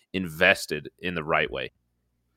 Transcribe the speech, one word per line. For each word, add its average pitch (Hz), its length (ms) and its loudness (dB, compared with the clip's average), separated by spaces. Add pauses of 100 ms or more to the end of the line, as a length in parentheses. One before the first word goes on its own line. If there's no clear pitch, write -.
(140)
invested 87 760 2 (100)
in 90 160 -6
the 80 80 -4
right 78 260 0
way. 65 220 -8 (640)